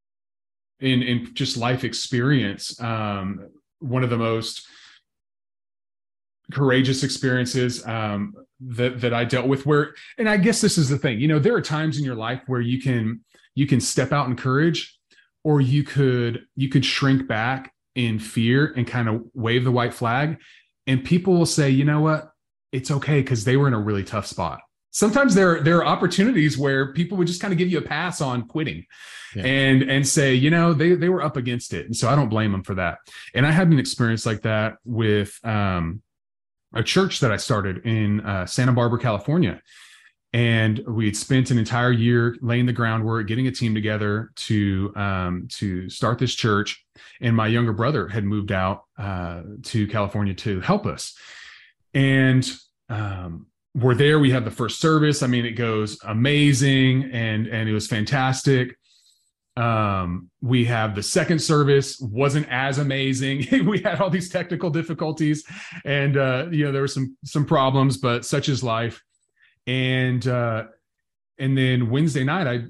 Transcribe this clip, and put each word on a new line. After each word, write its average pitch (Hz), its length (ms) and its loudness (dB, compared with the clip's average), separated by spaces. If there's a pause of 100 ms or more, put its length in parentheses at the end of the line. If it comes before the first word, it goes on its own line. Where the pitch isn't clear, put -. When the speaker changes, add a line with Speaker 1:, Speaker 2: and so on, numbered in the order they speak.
(800)
Speaker 1:
in, 131 220 2
in 120 320 -4
just 135 220 -4
life 123 280 -2
experience, 120 960 -2
um, 101 680 -6 (300)
one 127 240 -4
of 123 80 0
the 117 80 -2
most 113 480 -4 (1900)
courageous 131 520 2
experiences, 123 840 -2
um, 104 480 -4 (260)
that, 127 400 -4
that 120 140 0
I 117 100 0
dealt 123 220 0
with 135 200 0
where, 147 280 2 (240)
and 220 100 0
I 214 80 2
guess 208 240 4
this 208 180 2
is 143 100 4
the 139 100 0
thing, 117 220 -2
you 147 80 2
know, 156 100 4
there 202 160 4
are 180 80 0
times 151 360 -2
in 147 60 -2
your 127 120 -4
life 113 300 -6
where 127 140 -2
you 123 200 -2
can, 117 400 -2 (340)
you 139 120 0
can 127 140 4
step 135 320 -2
out 143 160 0
in 123 80 -2
courage, 143 600 0 (460)
or 151 160 4
you 139 220 2
could, 123 600 0 (140)
you 135 120 0
could 131 160 4
shrink 135 420 0
back 123 460 -4 (220)
in 117 240 -2
fear 120 580 2
and 120 100 0
kind 120 220 -2
of 113 140 -2 (120)
wave 123 300 0
the 127 80 2
white 120 220 0
flag. 135 440 -2 (480)
And 131 180 0
people 180 300 2
will 170 120 4
say, 143 240 2
"You 135 140 4
know 147 160 2
what? 156 300 0 (420)
It's 131 180 -6
okay," 143 320 0
'cause 120 220 -2
they 127 120 4
were 139 120 4
in 123 60 2
a 110 60 0
really 101 240 -2
tough 101 220 -6
spot. 80 340 -6 (300)
Sometimes 220 440 2
there, 180 280 6
there 170 160 6
are 147 80 2
opportunities 180 720 2
where 139 340 0
people 175 260 -4
would 175 80 2
just 175 140 -4
kinda 196 160 -2
give 180 140 0
you 165 80 0
a 143 40 -4
pass 160 380 -6
on 123 260 -2
quitting 117 380 -6 (500)
Speaker 2:
Yeah. 98 120 -4
Speaker 1:
and, 135 360 4
and 135 240 0
say, 135 280 2
you 131 160 4
know, 170 240 4
they, 160 200 4
they 170 140 2
were 180 140 0
up 147 160 -4
against 123 340 -6
it. 82 140 -6
And 110 100 -6
so 120 140 0
I 135 40 4
don't 143 140 4
blame 107 240 0
them 95 100 -2
for 101 120 -6
that. 90 240 -4 (360)
And 139 120 2
I 151 60 2
had 175 160 4
an 156 100 6
experience 113 480 -2
like 107 160 -4
that 110 420 -2
with, 107 600 -2
um, 98 580 -2 (720)
a 117 80 -2
church - 380 0
that 131 120 2
I 98 60 0
started 98 480 -4
in, 107 340 0
uh, 98 260 -4
Santa 127 260 0
Barbara, 120 260 2
California. 120 600 0 (760)
And 113 520 2
we 113 200 -2
had 101 100 -2
spent 131 340 0
an 123 80 4
entire 120 340 0
year 117 500 2
laying 120 240 0
the 123 60 0
groundwork, 113 560 -2
getting 123 180 -2
a 127 40 -2
team 120 240 -2
together 107 640 -2
to, 101 600 0
um, 92 560 -4
to 92 360 -6
start - 300 -4
this 123 160 -2
church. 104 500 0 (360)
And 117 160 0
my 107 100 2
younger 117 280 2
brother 113 340 -2
had 107 160 -4
moved 101 280 -2
out, 95 320 -2 (140)
uh, 90 440 -8 (220)
to 104 220 -2
California 101 480 -2
to 98 260 -6
help 202 260 0
us. - 280 -10 (800)
And, 135 520 4 (440)
um, 95 560 -8 (280)
we're 123 200 4
there. 143 240 4
We 139 140 6
have 127 120 0
the 110 60 -6
first 110 300 -6
service. 151 420 2
I 135 60 0
mean, 120 180 0
it 117 60 -6
goes 107 520 -2
amazing, 135 1040 4
and, 113 360 -2
and 110 240 -2
it - 20 -2
was 107 140 -2
fantastic. 131 920 0 (800)
Um, 101 720 0 (140)
we 120 240 2
have 110 280 0
the 101 80 -4
second 156 380 0
service, 143 580 2
wasn't 135 520 -2
as 131 280 -2
amazing. 135 720 -2
<laughs> 262 160 2
We 202 140 2
had 175 220 -2
all 190 80 0
these 180 180 -2
technical 175 400 -6
difficulties, 156 760 -4 (420)
and, 139 320 0
uh, 135 320 0
you 151 160 0
know, 139 60 -2
there 135 100 -2
were 139 60 0
some, 135 360 -6
some 147 220 -2
problems, 135 500 2
but 120 300 -2
such 143 240 -2
is 123 120 -2
life. 117 400 -4 (640)
And, 127 600 0
uh, 120 380 -2 (720)
and 135 180 0
then 127 320 2
Wednesday 139 360 0
night, 160 220 -2
I, 120 240 -4